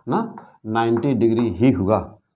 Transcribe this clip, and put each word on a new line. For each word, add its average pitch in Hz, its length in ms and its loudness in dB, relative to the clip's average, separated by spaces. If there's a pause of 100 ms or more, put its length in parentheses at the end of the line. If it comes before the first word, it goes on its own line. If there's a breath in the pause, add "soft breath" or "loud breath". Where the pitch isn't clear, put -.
ना 208 260 -4 (340 loud breath)
नाइंटी 117 460 0
डिग्री 113 360 2
ही 123 200 2
हुआ। 95 280 0 (380)